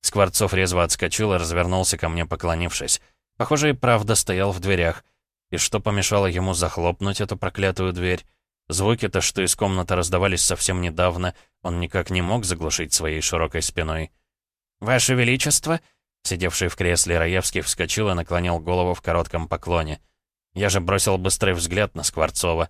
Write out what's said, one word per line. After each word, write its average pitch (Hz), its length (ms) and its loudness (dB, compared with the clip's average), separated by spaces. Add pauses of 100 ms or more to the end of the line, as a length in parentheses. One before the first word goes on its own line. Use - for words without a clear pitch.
Скворцов 95 540 2
резво 90 300 4
отскочил 95 500 0
и - 20 2
развернулся 87 640 0
ко 82 100 -2
мне, 82 160 -2
поклонившись. 82 760 -2 (360)
Похоже, 147 340 2
и 139 40 2
правда 113 400 2
стоял 98 380 0
в 92 80 -6
дверях. 87 440 0 (460)
И 90 60 -4
что 98 240 0
помешало 101 460 2
ему 90 280 0
захлопнуть 87 680 -2
эту 101 160 -4
проклятую 92 560 -2
дверь? 90 320 -2 (440)
Звуки-то, 98 540 0
что - 200 0
из 92 140 0
комнаты 92 400 0
раздавались 90 460 2
совсем 90 400 0
недавно, 87 520 0 (280)
он 87 180 -2
никак 87 300 -2
не 92 100 2
мог 101 240 0
заглушить 82 480 -4
своей 78 300 -2
широкой 82 400 -2
спиной. 80 480 -4 (720)
"Ваше 123 340 2
Величество!" 131 680 0 (420)
Сидевший 87 460 -2
в - 80 -6
кресле 87 420 2
Раевский 87 440 0
вскочил 98 480 -2
и 92 40 2
наклонил 87 440 0
голову 90 340 0
в - 80 -6
коротком 82 480 -2
поклоне. 82 520 -2 (520)
Я 98 160 0
же 95 120 2
бросил 95 360 2
быстрый 92 380 0
взгляд 85 400 -2
на 82 80 -8
Скворцова. 82 680 0